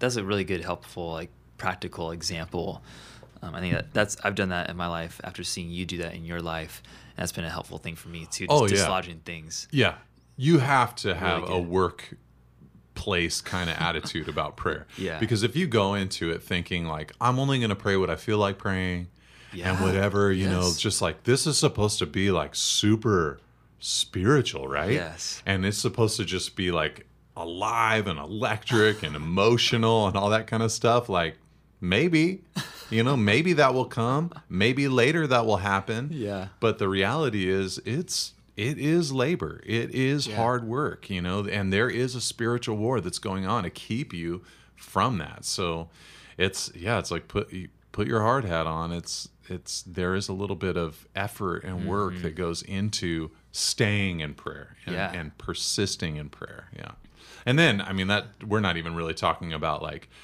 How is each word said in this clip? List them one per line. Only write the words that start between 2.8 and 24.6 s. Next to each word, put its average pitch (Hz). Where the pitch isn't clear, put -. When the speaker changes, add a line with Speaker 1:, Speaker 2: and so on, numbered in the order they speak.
Speaker 1:
Um, 82
I 85
think 90
that -
that's, 104
I've 101
done 98
that 90
in 85
my 87
life 82
after 87
seeing 85
you 87
do 92
that 85
in 82
your 85
life. 82
And 92
that's 87
been 90
a 80
helpful 87
thing 82
for -
me 82
too, 92
just -
Speaker 2:
Oh, 147
yeah. 98
Speaker 1:
dislodging 92
things. 80
Speaker 2:
Yeah. 113
You 147
have 127
to -
Speaker 1:
Really 82
Speaker 2:
have 87
a -
Speaker 1:
good. 87
Speaker 2:
workplace 87
kinda 85
Speaker 1:
<laughs> -
Speaker 2:
attitude 80
about 76
prayer. 76
Speaker 1:
Yeah. 85
Speaker 2:
Because 110
if 120
you 180
go 104
into 92
it 82
thinking, 87
like, 78
"I'm 127
only 135
gonna 107
pray 98
what 90
I 80
feel 107
like 98
praying," 92
and 90
Speaker 1:
Yeah. 92
Speaker 2:
whatever, 98
you 95
know, 90
Speaker 1:
Yes. 82
Speaker 2:
just, -
like, 82
this -
is 143
supposed 107
to -
be, 95
like, 78
super 104
spiritual, 95